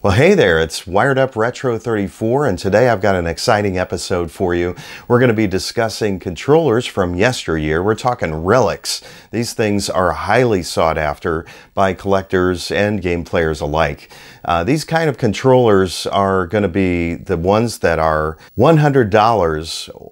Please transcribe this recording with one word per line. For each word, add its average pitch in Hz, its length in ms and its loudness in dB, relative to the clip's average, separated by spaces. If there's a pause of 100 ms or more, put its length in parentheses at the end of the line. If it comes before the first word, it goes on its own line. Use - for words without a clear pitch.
Well, 98 80 4
hey 165 220 6
there, 92 240 4
it's - 260 -4
Wired 117 320 0
Up 131 180 -2
Retro 117 440 -2
thirty-four, 113 680 -2
and 92 140 -2
today 104 300 2
I've 104 120 0
got 98 140 2
an 87 100 -2
exciting 101 540 0
episode 87 500 -4
for 87 240 -2
you. 87 220 -2 (320)
We're 120 120 4
gonna 123 140 4
be 107 140 2
discussing 101 720 -4
controllers 123 680 0
from 87 300 -2
yesteryear. 82 680 0
We're 107 140 0
talking 87 480 -4
relics. 98 580 0 (300)
These 113 220 -4
things 104 360 -2
are 90 220 0
highly 107 500 2
sought 80 380 0
after 80 480 -4 (260)
by 95 200 0
collectors 92 760 -2
and 104 320 0
game 87 220 -2
players 80 380 -2
alike. 76 500 -2 (320)
Uh, 85 200 -2
these 147 200 -2
kind 165 260 -2
of 120 80 -6
controllers 110 880 2
are 95 400 0
gonna 101 220 -2
be 87 480 0
the - 200 -6
ones 104 440 0
that 82 180 0
are 78 400 0 (160)
one 151 240 4
hundred 139 320 2
dollars 92 800 0 (220)